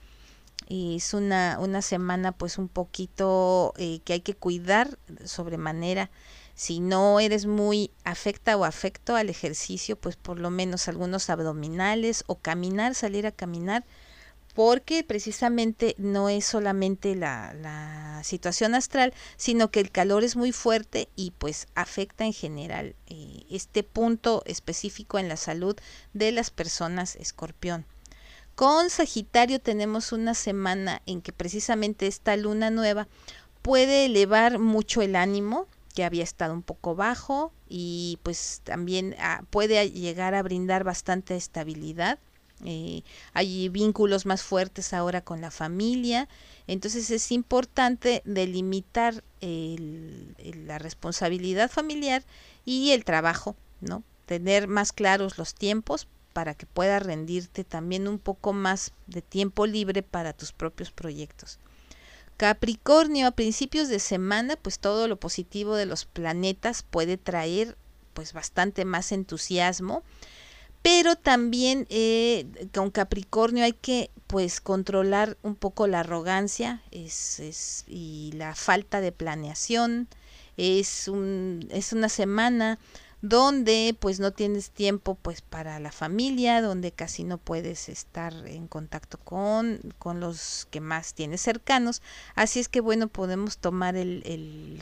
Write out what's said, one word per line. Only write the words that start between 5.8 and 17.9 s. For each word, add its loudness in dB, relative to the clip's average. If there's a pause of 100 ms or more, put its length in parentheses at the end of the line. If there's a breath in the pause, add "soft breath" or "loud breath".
Si -4
no 6
eres 2
muy 2 (140)
afecta 0
o 2
afecto -2
al 2
ejercicio, -6
pues -8
por -10
lo -2
menos -2
algunos -2
abdominales 0
o -6
caminar, -2
salir -2
a -2
caminar, -4 (720 loud breath)
porque 4
precisamente 0
no 2
es 0
solamente 0
la, -6
la -12